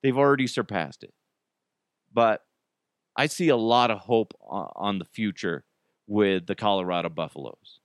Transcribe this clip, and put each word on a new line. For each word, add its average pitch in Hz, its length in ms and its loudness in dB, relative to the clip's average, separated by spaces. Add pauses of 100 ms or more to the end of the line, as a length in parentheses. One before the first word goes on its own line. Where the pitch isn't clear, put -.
They've 131 160 2
already 139 300 4
surpassed 95 560 -6
it. - 100 -20 (960)
But 113 320 2 (720)
I 147 120 0
see 160 220 -2
a 131 60 6
lot 117 360 4
of 101 80 -4
hope 113 420 0
o-, 80 340 -8
on 101 220 -2
the 85 80 -6
future 95 600 -6 (420)
with 98 400 2
the 98 80 -2
Colorado 90 540 -2
Buffaloes. 78 760 -12